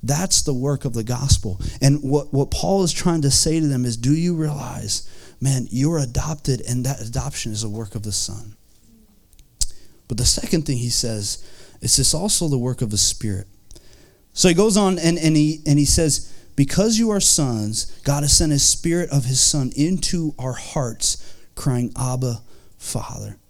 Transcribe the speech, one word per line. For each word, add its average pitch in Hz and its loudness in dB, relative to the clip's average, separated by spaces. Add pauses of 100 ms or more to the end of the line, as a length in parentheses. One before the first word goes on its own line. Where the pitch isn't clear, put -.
That's 156 0
the 151 -2
work 135 -2
of 120 -4
the 113 -4
gospel. 120 0 (220)
And 143 4
what, 143 -2
what 135 0
Paul 190 0
is 170 0
trying 165 0
to 139 2
say 160 2
to 156 2
them 127 0
is, 120 -2
do 131 2
you 170 0
realize, 123 -4 (360)
man, 131 0
you're 147 0
adopted, 135 -2
and 123 -4
that 135 -4
adoption 120 -6
is 107 -6
a 107 -4
work 107 -8
of 104 -6
the 104 -6
Son. 101 -8 (1500)
But 113 -6
the 123 0
second 160 0
thing 131 -2
he 120 -4
says 110 -4 (380)
is, - 2
"It's 131 4
also 180 0
the 143 2
work 123 -2
of 113 0
the 104 -2
Spirit." 98 -2 (840)
So - 4
he 170 6
goes 202 4
on 190 4
and, 170 2
and 160 4
he, 151 2
and 147 6
he 143 4
says, - 2 (240)
"Because 208 4
you 226 2
are 202 2
sons, 117 0 (120)
God 143 0
has 139 6
sent 160 4
his 139 2
Spirit 170 0
of 135 2
his 127 0
Son 135 2
into 160 0
our 127 -4
hearts, - -4 (380)
crying, 123 0
'Abba, 127 -2 (360)
Father.'" 104 -8 (120)